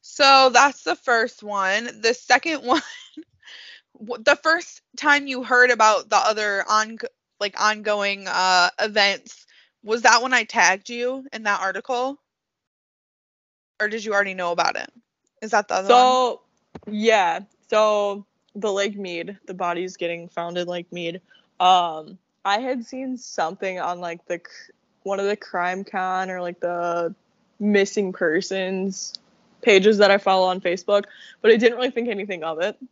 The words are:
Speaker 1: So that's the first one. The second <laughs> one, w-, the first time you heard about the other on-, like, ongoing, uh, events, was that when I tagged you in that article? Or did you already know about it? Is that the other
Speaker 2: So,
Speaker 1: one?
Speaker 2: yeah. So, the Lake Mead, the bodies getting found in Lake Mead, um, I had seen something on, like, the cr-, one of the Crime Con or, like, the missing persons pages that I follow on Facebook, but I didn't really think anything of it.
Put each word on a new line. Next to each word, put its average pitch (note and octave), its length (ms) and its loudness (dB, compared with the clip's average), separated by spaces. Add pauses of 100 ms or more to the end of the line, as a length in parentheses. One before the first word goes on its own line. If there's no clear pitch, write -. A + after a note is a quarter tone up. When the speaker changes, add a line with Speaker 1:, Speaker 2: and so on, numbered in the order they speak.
Speaker 1:
So C4+ 480 4
that's C4 320 2
the E4 140 -4
first A#3 460 -2
one. G#3 580 -4
The A3+ 140 0
second C4 460 0
<laughs> G#3+ 40 -20
one, B3 180 0 (1160)
w-, A3 240 -12
the D4 140 4
first - 460 -2 (140)
time C#4+ 300 2
you C4 160 -6
heard B3 280 4
about A3 400 4
the G#3+ 60 2
other G#3 520 0
on-, G#3+ 300 0 (420)
like, G3+ 200 -6
ongoing, G#3 680 -2
uh, F3+ 440 2 (100)
events, G3+ 680 -2 (360)
was A3+ 200 -4
that A#3 200 6
when B3+ 120 -2
I A3+ 100 2
tagged G3 460 0
you B3+ 420 -6
in A3 120 -14
that G3+ 160 -2
article? B3 600 -6 (1600)
Or G#3 80 -2
did G#3 160 -8
you G#3+ 100 -6
already G3 200 0
know F3 180 -4
about E3+ 240 0
it? - 140 -10 (520)
Is G#3+ 100 -10
that G#3 160 0
the - 60 -4
other F#3+ 140 -2
Speaker 2:
So, B3+ 520 4 (440)
Speaker 1:
one? G#3 100 -12
Speaker 2:
yeah. G3+ 460 2 (280)
So, G#3 560 0 (300)
the G#3 180 -4
Lake G3+ 240 -2
Mead, F#3 500 -10
the F#3+ 80 -14
bodies F3+ 420 -6
getting E3+ 320 -8
found E3+ 280 -8
in F3 100 -4
Lake F3 260 -10
Mead, F3 280 -8 (400)
um, F3 580 2 (260)
I G3+ 160 0
had B3+ 260 -6
seen C4 320 -10
something F#3 600 -6
on, F3 220 -6
like, E3+ 260 -10
the F3 120 -6
cr-, - 340 -20 (300)
one G3 180 -4
of G3 60 -2
the G#3 100 -2
Crime F#3 480 -6
Con F#3 460 -4
or, F3+ 100 -8
like, F3 200 -8
the F3 540 -4 (460)
missing G3+ 520 0
persons F#3+ 1000 -4 (480)
pages G3+ 360 6
that G3+ 120 6
I G3+ 80 4
follow F#3+ 300 2
on F#3 120 -4
Facebook, G3+ 440 -2 (380)
but G#3+ 80 6
I A3+ 60 8
didn't A3+ 200 2
really B3+ 140 -2
think A#3+ 180 -6
anything G3 360 -8
of D#3+ 160 -6
it. G3+ 180 -4 (140)